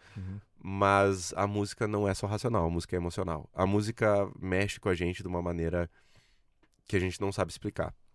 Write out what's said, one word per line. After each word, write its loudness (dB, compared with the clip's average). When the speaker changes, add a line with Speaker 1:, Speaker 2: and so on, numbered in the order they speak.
Speaker 1:
Uhum. -10
Speaker 2:
Mas 4
a 2
música -2
não 0
é 2
só -6
racional, 0
a 2
música -2
é 2
emocional. -4
A 2
música 2
mexe 0
com -2
a 4
gente -2
de -8
uma -2
maneira 0
que 0
a 4
gente -2
não -2
sabe -2
explicar. -6